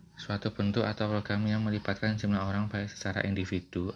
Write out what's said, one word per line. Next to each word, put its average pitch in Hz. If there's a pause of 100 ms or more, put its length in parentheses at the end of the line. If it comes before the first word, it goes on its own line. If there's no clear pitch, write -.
(200)
Suatu 104
bentuk 104
atau 107
program 104
yang 107
melibatkan 107
jumlah 101
orang 101
baik 101
secara 98
individu 95